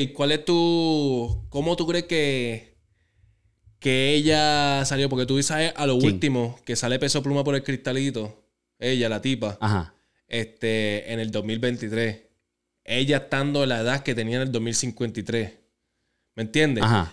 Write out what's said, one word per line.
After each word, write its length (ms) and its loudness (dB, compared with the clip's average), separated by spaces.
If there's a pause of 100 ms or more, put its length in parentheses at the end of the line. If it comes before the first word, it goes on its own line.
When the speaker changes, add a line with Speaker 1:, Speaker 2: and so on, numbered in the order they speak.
(140)
Speaker 1:
¿cuál 180 0
es 120 -2
tu, 1040 0
cómo 280 -2
tú 100 -2
crees 180 0
que, 680 -2 (1040)
que 360 2
ella 680 4
salió? 240 0
Porque 180 0
tú 100 0
dices 380 0
a 120 -2
lo 120 2
Speaker 2:
¿Quién? 160 4
Speaker 1:
último 500 0
que 120 -4
sale 220 0
Peso 240 0
Pluma 220 0
por 100 0
el 80 0
cristalito. 840 -4 (340)
Ella, 300 0
la 140 -2
tipa. 380 -2
Speaker 2:
Ajá. 340 0 (340)
Speaker 1:
Este, 840 -2
en 80 -4
el 100 -4
dos 140 -4
mil 140 -4
veintitrés. 600 -2 (680)
Ella 340 2
estando 460 -2
en 60 2
la 100 0
edad 220 0
que 120 -2
tenía 220 -2
en 60 0
el 100 -2
dos 100 -2
mil 120 -4
cincuenta 460 -4
y 20 -8
tres. 300 -2 (840)
¿Me 100 -6
entiendes? 400 2
Speaker 2:
Ajá. 280 4